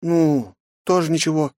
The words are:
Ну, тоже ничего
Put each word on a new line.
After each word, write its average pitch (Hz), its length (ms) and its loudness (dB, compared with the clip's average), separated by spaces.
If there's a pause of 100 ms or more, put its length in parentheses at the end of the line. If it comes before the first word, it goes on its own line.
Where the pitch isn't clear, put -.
Ну, 151 520 0 (300)
тоже 175 280 0
ничего 156 460 -2